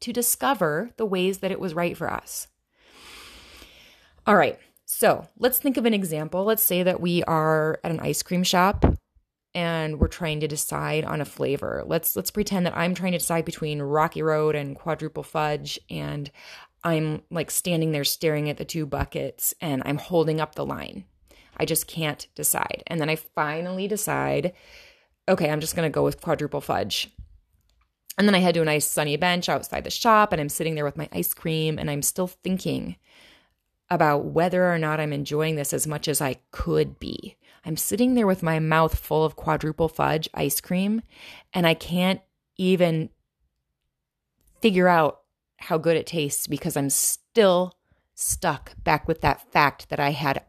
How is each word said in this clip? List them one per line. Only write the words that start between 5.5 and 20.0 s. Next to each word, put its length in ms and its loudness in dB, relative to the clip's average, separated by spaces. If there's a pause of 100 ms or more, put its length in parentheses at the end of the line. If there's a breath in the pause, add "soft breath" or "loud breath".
think 180 0
of 80 0
an 80 4
example. 520 -2
Let's 180 2
say 200 2
that 180 2
we 240 2
are 600 2
at 60 -2
an 100 -2
ice 220 -2
cream 200 -2
shop 420 4 (680)
and 460 -2
we're 80 4
trying 320 -4
to 80 0
decide 560 -2
on 160 -4
a 60 -4
flavor. 600 -4
Let's, 300 -2
let's 140 -4
pretend 340 -2
that 120 -2
I'm 180 0
trying 180 -2
to 60 0
decide 260 -2
between 380 -6
Rocky 400 0
Road 320 2
and 200 -4
Quadruple 480 -6
Fudge, 560 -4 (120)
and 400 -8 (540 loud breath)
I'm, 460 0
like, 200 -4
standing 420 0
there 120 0
staring 440 0
at 80 -4
the 80 -8
two 220 -4
buckets 760 -4
and 240 -2
I'm 140 -2
holding 420 2